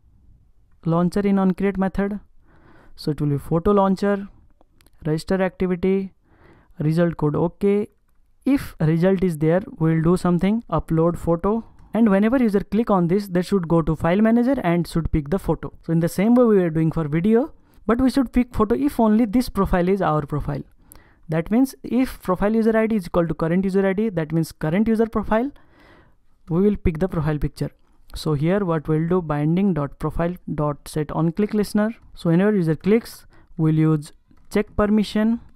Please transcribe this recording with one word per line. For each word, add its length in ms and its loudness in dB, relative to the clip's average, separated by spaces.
launcher 360 0
in 160 2
onCreate 400 0
method. 440 -4
So 160 -8
it 100 -4
will 80 -2
be 100 0
photo 340 0
launcher, 560 0
register 380 -2
activity, 680 -2
result 400 0
code 180 0
okay. 520 -2
If 340 -2
result 440 2
is 140 -2
there, 240 2
we'll 220 2
do 160 2
something, 540 0
upload 480 0
photo. 460 -2
And 180 4
whenever 260 4
user 240 2
click 300 -2
on 180 2
this, 180 0
they 160 0
should 260 -2
go 140 2
to 140 -2
file 240 0
manager 420 2
and 240 0
should 240 -2
pick 200 -2
the 80 0
photo. 340 -4
So 100 -6
in 80 2
the 80 2
same 260 2
way 100 6
we 180 4
are 80 0
doing 220 0
for 160 -4
video, 440 0
but 140 2
we 100 2
should 220 -2
pick 220 0
photo 220 0
if 240 -2
only 240 4
this 240 0
profile 400 0
is 140 0
our 240 0
profile. 360 -6
That 220 -4
means 320 2
if 400 -4
profile 320 0
user 220 2
I 100 2
D 100 -2
is 100 -4
equal 200 0
to 80 -4
current 300 0
user 220 0
I 80 0
D, 160 -2
that 200 -4
means 220 -2
current 340 -2
user 200 2
profile, 440 -2
we 120 0
will 160 2
pick 220 -2
the 100 -2
profile 300 -2
picture. 320 -6
So 200 -2
here 300 0
what 220 -2
we'll 220 0
do, 120 0
binding 540 0
dot 240 -6
profile 380 -4
dot 320 -4
set 240 -6
on 220 0
click 220 -2
listener. 400 0
So 160 -2
whenever 240 4
user 220 0
clicks, 500 0
we'll 180 2
use 380 0
check 260 -2
permission 640 0